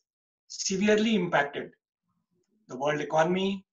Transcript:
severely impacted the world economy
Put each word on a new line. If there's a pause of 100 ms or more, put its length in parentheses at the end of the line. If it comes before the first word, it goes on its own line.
(480)
severely
impacted (960)
the
world
economy